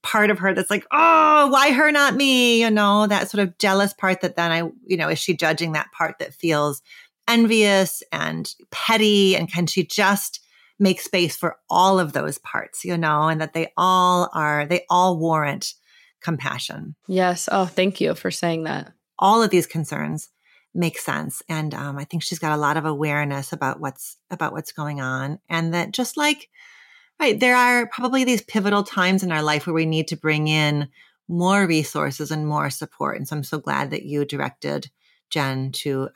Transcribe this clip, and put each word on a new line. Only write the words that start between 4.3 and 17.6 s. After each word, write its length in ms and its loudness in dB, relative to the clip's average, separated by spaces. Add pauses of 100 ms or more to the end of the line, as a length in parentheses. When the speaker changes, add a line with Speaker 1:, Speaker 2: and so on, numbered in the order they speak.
Speaker 1:
then 160 0
I, 180 -2 (160)
you 120 -2
know, 120 0
is 120 -2
she 160 -2
judging 360 0
that 200 -4
part 260 -4
that 160 -10
feels 480 0 (460)
envious 840 4
and 420 -6 (200)
petty? 640 4
And 140 -4
can 160 -2
she 180 0
just 560 -2 (400)
make 200 2
space 360 -2
for 200 -4 (140)
all 300 4
of 120 -2
those 260 -4
parts, 460 -10
you 120 -4
know, 320 2
and 120 0
that 120 -8
they 240 -4
all 560 2
are, 340 -2
they 240 -2
all 280 4
warrant 560 -2 (460)
compassion. 760 -6 (120)
Speaker 2:
Yes. 440 0
Oh, 160 0